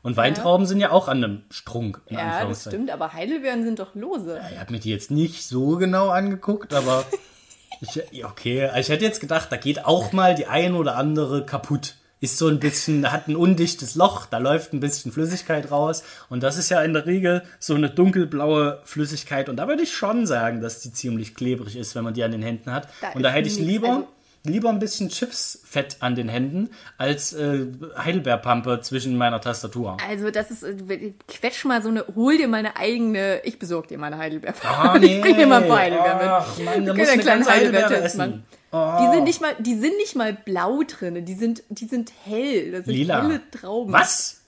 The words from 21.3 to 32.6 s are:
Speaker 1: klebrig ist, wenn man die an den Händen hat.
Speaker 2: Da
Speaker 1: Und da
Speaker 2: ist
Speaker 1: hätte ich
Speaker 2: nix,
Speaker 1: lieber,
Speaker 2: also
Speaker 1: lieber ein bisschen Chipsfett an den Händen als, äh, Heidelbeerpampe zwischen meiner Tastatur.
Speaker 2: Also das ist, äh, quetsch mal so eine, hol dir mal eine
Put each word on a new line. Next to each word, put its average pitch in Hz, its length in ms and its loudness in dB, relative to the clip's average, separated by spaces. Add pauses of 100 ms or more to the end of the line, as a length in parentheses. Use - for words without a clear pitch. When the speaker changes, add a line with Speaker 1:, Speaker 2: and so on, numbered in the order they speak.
Speaker 1:
klebrig 123 420 -4
ist, 117 180 -10
wenn 117 100 -4
man 113 100 -4
die 117 100 -2
an 113 80 -2
den 110 100 -4
Händen 117 300 -6
hat. 135 160 -6 (140)
Speaker 2:
Da 196 100 -8
Speaker 1:
Und 131 100 -4
da 135 80 4
Speaker 2:
ist 131 40 -2
Speaker 1:
hätte 151 140 0
ich - 100 -2
Speaker 2:
nix, 160 100 0
Speaker 1:
lieber, 220 200 0
Speaker 2:
also 254 200 0 (360)
Speaker 1:
lieber 208 260 0
ein 208 80 0
bisschen 202 320 -4
Chipsfett - 880 -6
an 123 140 -2
den 120 160 -4
Händen 139 400 -4 (260)
als, 147 380 -4
äh, 143 320 -2 (320)
Heidelbeerpampe 123 840 0
zwischen 127 380 -2
meiner 120 240 2
Tastatur. 113 560 -6 (100)
Speaker 2:
Also 208 220 -4
das 214 200 -4
ist, 226 120 -10
äh, 190 500 -8 (160)
quetsch - 380 -6
mal 247 160 2
so 220 80 -2
eine, 220 240 0
hol 262 240 6
dir 285 100 2
mal 226 100 2
eine 214 200 -4